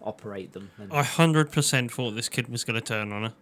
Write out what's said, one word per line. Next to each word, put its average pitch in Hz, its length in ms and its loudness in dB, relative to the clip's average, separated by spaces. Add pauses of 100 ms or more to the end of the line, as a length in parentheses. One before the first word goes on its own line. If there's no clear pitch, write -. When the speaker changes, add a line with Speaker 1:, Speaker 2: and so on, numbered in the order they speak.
Speaker 1:
operate 98 500 -10
them. 98 240 -14
And 101 160 -14
Speaker 2:
I 143 80 2
hundred 156 500 4
percent 131 400 2
thought 123 200 -2
this 110 180 -4
kid 120 200 -2
was 117 140 -4
gonna 113 180 -2
turn 107 300 -4
on 104 120 -4
her. 113 180 -4